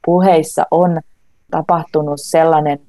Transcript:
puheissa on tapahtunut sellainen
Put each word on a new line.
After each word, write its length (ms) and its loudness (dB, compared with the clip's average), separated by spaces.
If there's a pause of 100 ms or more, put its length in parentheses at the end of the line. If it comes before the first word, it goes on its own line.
puheissa 640 2
on 280 0 (520)
tapahtunut 720 -4
sellainen 680 0